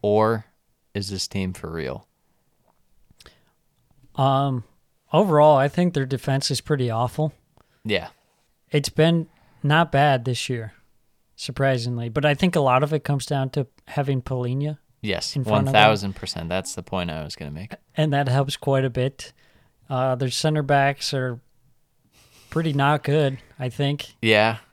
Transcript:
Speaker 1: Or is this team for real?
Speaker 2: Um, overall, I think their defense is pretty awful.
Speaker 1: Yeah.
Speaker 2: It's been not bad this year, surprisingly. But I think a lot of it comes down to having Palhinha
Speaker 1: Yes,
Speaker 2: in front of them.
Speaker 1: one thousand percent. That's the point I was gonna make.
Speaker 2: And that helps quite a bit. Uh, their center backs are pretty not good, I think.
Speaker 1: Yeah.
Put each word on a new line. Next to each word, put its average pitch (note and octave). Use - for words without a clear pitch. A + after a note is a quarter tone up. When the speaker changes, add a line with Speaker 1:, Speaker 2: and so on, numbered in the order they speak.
Speaker 1:
Or A2
is G2+
this F#2+
team F#2+
for E2
real? C#2
Speaker 2:
Um, C3+
overall, D3+
I C3+
think F3
their C#3
defense C3+
is C3
pretty C3
awful. B2
Speaker 1:
Yeah. G2
Speaker 2:
It's D3
been E3
not D#3
bad C#3
this B2
year, A2+
surprisingly. B2
But B2+
I D3
think F3
a E3
lot C3
of D3
it D3+
comes C#3
down C3+
to C#3
having C#3
Palhinha C3
Speaker 1:
Yes, -
Speaker 2:
in C3
front G#2+
of G2+
them. G2+
Speaker 1:
one G#2+
thousand G2+
percent. E2
That's F#2
the F2+
point F2
I D#2+
was D2+
gonna D2
make. E2+
Speaker 2:
And D#3
that C#3
helps C3+
quite C3+
a C3
bit. B2+
Uh, C3
their B2+
center D#3
backs C#3
are B2+
pretty D#3+
not C#3+
good, C#3
I B2+
think. C#3+
Speaker 1:
Yeah. A2